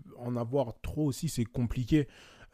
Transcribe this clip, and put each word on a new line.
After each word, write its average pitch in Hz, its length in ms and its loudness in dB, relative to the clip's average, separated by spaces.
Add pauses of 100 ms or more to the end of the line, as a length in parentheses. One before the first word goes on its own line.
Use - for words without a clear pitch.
(180)
en 120 180 -4
avoir 120 460 0
trop - 240 -2
aussi, 139 240 0
c'est 120 160 0
compliqué. 131 600 2 (460)